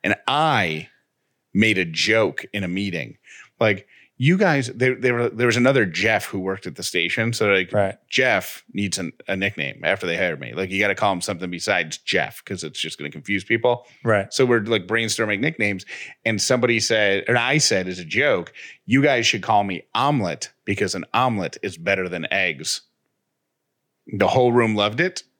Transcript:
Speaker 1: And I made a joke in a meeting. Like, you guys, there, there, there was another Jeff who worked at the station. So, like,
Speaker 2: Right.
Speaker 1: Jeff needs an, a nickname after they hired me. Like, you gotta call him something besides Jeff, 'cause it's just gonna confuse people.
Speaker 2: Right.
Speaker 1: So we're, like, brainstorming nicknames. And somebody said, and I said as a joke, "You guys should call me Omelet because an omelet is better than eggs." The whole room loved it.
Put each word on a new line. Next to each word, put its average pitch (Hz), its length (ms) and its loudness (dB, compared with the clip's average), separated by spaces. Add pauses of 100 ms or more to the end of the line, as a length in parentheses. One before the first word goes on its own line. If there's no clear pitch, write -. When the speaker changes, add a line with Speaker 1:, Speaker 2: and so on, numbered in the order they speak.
Speaker 1:
And 101 140 0 (100)
I 120 600 2 (640)
made 104 240 4
a 92 60 2
joke 90 680 0
in 101 120 -4
a 90 40 -4
meeting. 87 500 -6 (420)
Like, 104 260 2 (360)
you 165 140 4
guys, 156 380 2
there, 127 220 2
there, 120 340 0
there 120 160 0
was 117 100 4
another 123 300 4
Jeff 104 400 0
who 98 140 -6
worked 95 260 -6
at 78 100 -10
the 95 60 -10
station. 101 500 -2
So, 110 220 0
like, 92 180 0
Speaker 2:
Right. 98 240 0 (140)
Speaker 1:
Jeff 123 520 0 (120)
needs 98 240 -4
an, 87 160 -8 (120)
a 98 80 -4
nickname 92 480 -4
after 95 240 -2
they 82 80 -2
hired 85 260 -2
me. 58 120 -12
Like, 90 180 -6
you 95 80 -4
gotta 101 160 2
call 104 160 2
him 90 120 -2
something 90 280 -6
besides 87 460 -2
Jeff, - 480 -4
'cause 92 180 -8
it's 73 160 -10
just - 200 -8
gonna 73 120 -10
confuse 92 340 -6
people. 117 420 0 (180)
Speaker 2:
Right. 104 260 2
Speaker 1:
So 135 140 2
we're, 120 160 4
like, 104 260 -2
brainstorming 107 540 0
nicknames. 104 460 -2 (400)
And 107 140 0
somebody 120 400 2
said, 101 480 2
and 120 100 4
I 127 180 2
said 95 320 2
as 90 100 -6
a 87 60 -10
joke, 95 480 0 (320)
"You 131 180 2
guys 127 240 2
should 98 160 0
call 104 220 4
me 95 200 -6 (100)
Omelet 113 560 0 (160)
because 101 280 -2
an 90 200 -6
omelet 113 480 0
is 85 160 -8
better 95 280 0
than 85 240 -6
eggs." 85 520 -2 (1200)
The 98 220 0
whole 123 240 4
room 117 220 4
loved 104 260 0
it. 180 220 -2 (180)